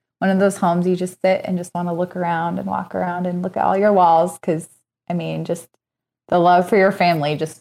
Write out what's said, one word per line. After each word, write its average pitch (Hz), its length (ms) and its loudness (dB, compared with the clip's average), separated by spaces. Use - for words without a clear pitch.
one 190 100 0
of 190 80 2
those 190 180 2
homes 175 300 0
you 185 100 2
just 180 240 -6
sit 190 240 2
and 185 140 -4
just 175 160 -10
wanna 175 180 -4
look 180 240 -4
around 170 420 -4
and - 80 -8
walk - 280 -6
around 180 320 -4
and 180 160 -4
look 190 160 -6
at - 60 0
all 185 120 2
your 208 160 2
walls. 175 460 4
'Cause, 165 320 -4
I - 20 -6
mean, 160 320 -6
just 170 240 -8
the 175 100 2
love 180 300 4
for 226 100 2
your 190 140 6
family 160 440 0
just 151 240 -8